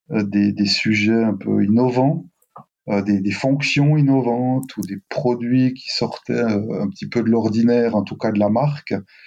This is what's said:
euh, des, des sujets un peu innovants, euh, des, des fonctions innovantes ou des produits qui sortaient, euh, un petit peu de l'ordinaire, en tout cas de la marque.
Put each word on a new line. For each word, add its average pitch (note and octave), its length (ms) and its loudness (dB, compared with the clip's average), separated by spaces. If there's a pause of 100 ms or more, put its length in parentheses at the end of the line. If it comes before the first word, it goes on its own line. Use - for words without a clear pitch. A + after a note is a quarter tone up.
(120)
euh, A2 100 0
des, G2+ 300 2
des G2+ 140 0
sujets A2 560 2
un G#2+ 120 0
peu G#2 300 0
innovants, B2+ 640 2 (640)
euh, G2+ 140 0
des, G2+ 180 2
des G2 120 -2
fonctions C#3+ 680 0
innovantes B2+ 800 0
ou - 40 -4
des G2 140 -10 (140)
produits B2 640 0
qui - 140 -16
sortaient, - 440 -6
euh, A2 480 -2
un G2+ 80 -2
petit G2+ 200 -10
peu A#2 140 -2
de A2 60 -2
l'ordinaire, A2+ 680 2
en G2+ 60 0
tout - 140 -8
cas A2+ 160 -4
de G2+ 60 0
la G#2 100 2
marque. C#3+ 460 -2 (320)